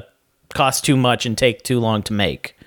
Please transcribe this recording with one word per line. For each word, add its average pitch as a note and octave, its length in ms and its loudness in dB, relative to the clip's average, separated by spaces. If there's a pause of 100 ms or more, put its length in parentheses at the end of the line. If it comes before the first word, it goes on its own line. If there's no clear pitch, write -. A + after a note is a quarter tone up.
(540)
cost C3+ 320 0
too C#3+ 100 2
much B2 300 2
and A2+ 120 -4
take A#2 260 2
too B2+ 180 -2
long A2 220 0
to - 100 -8
make. F#2+ 420 -4 (120)